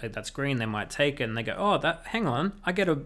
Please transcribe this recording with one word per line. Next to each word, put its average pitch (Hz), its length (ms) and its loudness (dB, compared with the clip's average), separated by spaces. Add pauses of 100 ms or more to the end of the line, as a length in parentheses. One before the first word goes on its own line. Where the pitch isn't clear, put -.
uh, 117 40 -4
that's 107 220 -8
green, 139 280 0
they 113 80 0
might 104 240 -2
take 143 300 2
it 127 60 0
and 113 120 -2
they 117 60 -2
go, 107 140 -2
"Oh, 196 220 4
that, 156 280 0
hang 226 200 0
on, 147 260 0 (100)
I 180 80 0
get 185 160 2
a, 156 180 2